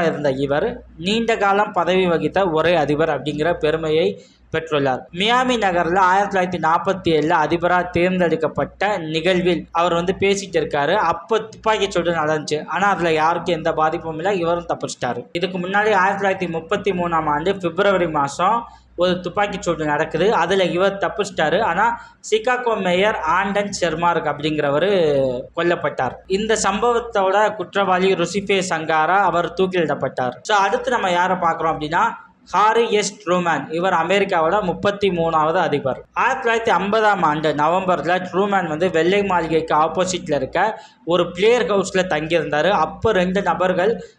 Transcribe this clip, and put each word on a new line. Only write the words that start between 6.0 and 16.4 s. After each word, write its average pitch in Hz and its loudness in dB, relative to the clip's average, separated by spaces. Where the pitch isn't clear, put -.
ஆயிரத்தி 196 2
தொள்ளாயிரத்தி 180 -2
நாற்பத்தி 175 0
ஏழுல 156 2
அதிபரா 170 2
தேர்ந்தெடுக்கப்பட்ட 170 0
நிகழ்வில் 175 0
அவர் 175 2
வந்து 185 0
பேசிட்டு 196 0
இருக்காரு. 147 0
அப்ப 220 -2
துப்பாக்கி 208 0
சூடு 175 0
நடந்துச்சு. 151 -2
ஆனா 185 0
அதுல 165 0
யாருக்கும் 170 0
எந்த 160 -2
பாதிப்பும் 160 -2
இல்ல. 190 -2
இவரும் 170 -2
தப்பிச்சிட்டாரு. 127 -6
இதுக்கு 185 -4
முன்னாடி 208 0
ஆயிரத்தி 196 0
தொள்ளாயிரத்தி 185 -2